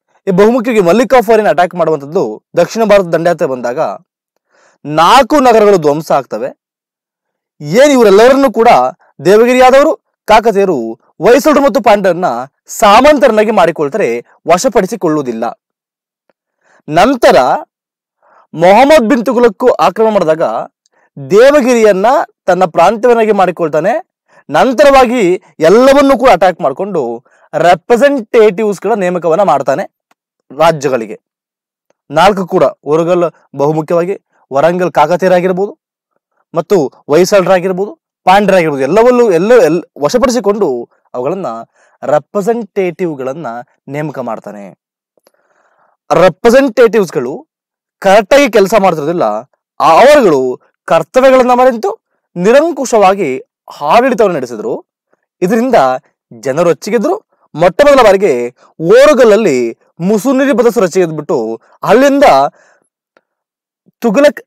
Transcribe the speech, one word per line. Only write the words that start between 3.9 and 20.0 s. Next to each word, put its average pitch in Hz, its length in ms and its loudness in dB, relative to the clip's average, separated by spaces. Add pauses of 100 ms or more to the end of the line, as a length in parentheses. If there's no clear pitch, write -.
ನಾಲ್ಕು 202 540 2
ನಗರಗಳು 214 380 2
ಧ್ವಂಸ 151 340 -4
ಆಗ್ತವೆ. 135 500 -6 (1000)
ಏನ್ 220 300 2
ಇವರೆಲ್ಲರನ್ನೂ 247 600 4
ಕೂಡ 233 160 0 (580)
ದೇವಗಿರಿಯಾದವರು, 254 680 4 (300)
ಕಾಕತೀಯರು, 190 680 0
ಹೊಯ್ಸಳರು 262 680 0
ಮತ್ತು 262 220 -2
ಪಾಂಡ್ಯರನ್ನ 190 420 0 (400)
ಸಾಮಂತರನ್ನಾಗಿ 226 880 2
ಮಾಡಿಕೊಳ್ತಾರೆ, 160 720 -2 (220)
ವಶಪಡಿಸಿಕೊಳ್ಳುವುದಿಲ್ಲ. 160 1120 -2 (1300)
ನಂತರ 233 460 2 (1160)
ಮೊಹಮ್ಮದ್ 220 560 4
ಬಿನ್ 240 160 -2
ತುಘಲಕ್ 240 540 0
ಆಕ್ರಮಣ 208 340 0